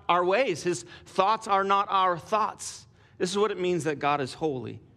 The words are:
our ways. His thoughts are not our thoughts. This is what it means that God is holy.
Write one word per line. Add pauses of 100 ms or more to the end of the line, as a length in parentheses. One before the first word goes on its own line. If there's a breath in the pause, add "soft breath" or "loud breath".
our
ways.
His (220 loud breath)
thoughts
are
not
our
thoughts. (320 soft breath)
This
is
what
it
means
that
God
is
holy. (160)